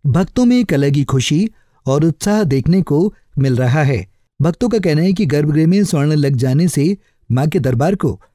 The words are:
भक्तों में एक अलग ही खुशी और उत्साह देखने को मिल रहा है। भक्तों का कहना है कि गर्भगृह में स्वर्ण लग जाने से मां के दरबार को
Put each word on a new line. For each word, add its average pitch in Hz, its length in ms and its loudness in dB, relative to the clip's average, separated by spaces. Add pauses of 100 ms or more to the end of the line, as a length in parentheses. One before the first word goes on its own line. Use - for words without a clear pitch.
भक्तों 180 400 0
में 247 140 2
एक 190 140 -2
अलग 143 220 0
ही 143 80 0
खुशी 151 460 -2 (380)
और 147 180 0
उत्साह 202 380 -2
देखने 160 380 0
को 165 320 -2 (240)
मिल 135 180 0
रहा 127 280 0
है। 123 240 -2 (340)
भक्तों 175 280 -2
का 226 80 0
कहना 165 240 0
है 190 120 2
कि 196 120 0
गर्भगृह 147 420 0
में 196 160 4
स्वर्ण 151 300 0
लग 139 220 0
जाने 131 320 0
से 165 300 0 (340)
मां 131 160 0
के 160 120 0
दरबार 127 360 0
को 127 260 -4 (140)